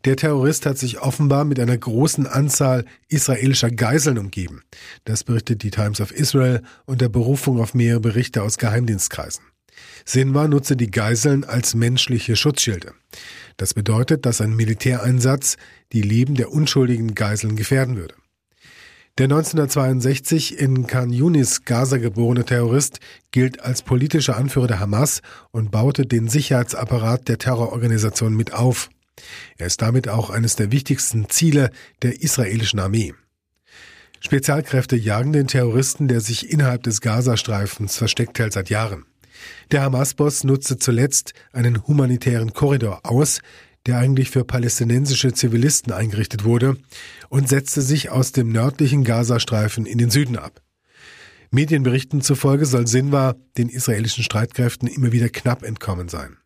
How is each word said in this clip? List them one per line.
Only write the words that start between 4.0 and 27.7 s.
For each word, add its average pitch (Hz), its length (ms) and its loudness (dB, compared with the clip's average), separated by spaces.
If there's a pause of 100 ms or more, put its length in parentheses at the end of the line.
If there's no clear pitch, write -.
umgeben. 92 460 -8 (400)
Das 110 220 -4
berichtet 117 380 -2
die 104 80 -4
Times 104 280 -2
of - 140 -6
Israel 127 480 2 (240)
unter 127 240 0
Berufung 123 500 0
auf 110 140 -2
mehrere 117 260 2
Berichte 113 420 0
aus 107 160 -4
Geheimdienstkreisen. 113 840 -4 (640)
Sinwar 135 420 2
nutze 143 300 2
die 113 140 0
Geiseln 120 520 2
als - 320 -2
menschliche 117 640 0
Schutzschilde. 117 560 -2 (640)
Das - 160 -4
bedeutet, 117 520 0
dass 117 140 0
ein 110 160 0
Militäreinsatz 123 1000 0 (340)
die 113 100 2
Leben 120 340 2
der 120 180 -2
unschuldigen 123 640 0
Geiseln 107 420 -2
gefährden 123 400 0
würde. 85 180 -12 (1000)
Der 131 100 4
neunzehnhundertzweiundsechzig 139 1300 0
in 131 300 2
Khan 123 240 0
Yunis, 139 540 2
Gaza 127 320 2
geborene 117 480 0
Terrorist 123 540 0 (320)
gilt 131 300 0
als 127 200 -4
politischer 131 560 0
Anführer 131 300 0
der 104 120 0
Hamas 104 420 0 (300)
und 110 200 -4
baute 131 340 2
den 113 240 0
Sicherheitsapparat 123 1000 0
der 117 100 0
Terrororganisation 113 960 0